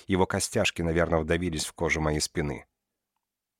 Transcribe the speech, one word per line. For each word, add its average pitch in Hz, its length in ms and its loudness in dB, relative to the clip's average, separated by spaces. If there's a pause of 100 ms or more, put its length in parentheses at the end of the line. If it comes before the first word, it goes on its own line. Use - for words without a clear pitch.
его 92 180 2
костяшки, - 560 -2
наверное, 82 380 2
вдавились 82 460 0
в - 80 -10
кожу 80 260 -2
моей 76 220 0
спины. - 440 -6 (960)